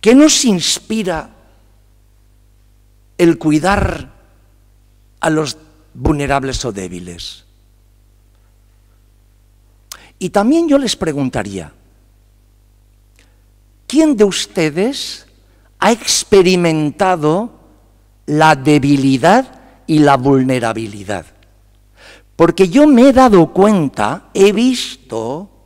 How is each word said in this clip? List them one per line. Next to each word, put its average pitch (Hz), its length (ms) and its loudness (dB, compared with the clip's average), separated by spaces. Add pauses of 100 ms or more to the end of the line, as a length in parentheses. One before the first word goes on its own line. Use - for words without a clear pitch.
¿Qué 226 140 4
nos 294 300 4
inspira 185 840 -4 (1900)
el 170 180 2
cuidar 160 720 -4 (1080)
a 165 100 -4
los 156 260 -4 (380)
vulnerables 139 720 -4
o 117 60 -6
débiles? 90 760 -14 (2750)
Y 180 140 -8
también 294 360 0
yo 285 120 2
les 254 160 -4
preguntaría, 120 760 -6 (2250)
¿quién 294 320 -2
de 208 60 4
ustedes 185 1040 -6 (500)
ha 196 140 0
experimentado 175 1700 0 (680)
la 156 300 2
debilidad 143 1300 0
y 156 140 0
la 143 180 4
vulnerabilidad? 113 1120 -2 (1080)
Porque 170 340 2
yo 277 180 4
me 262 220 6
he 262 40 2
dado 220 400 4
cuenta, 170 800 -2
he 196 180 4
visto 190 1000 -6 (140)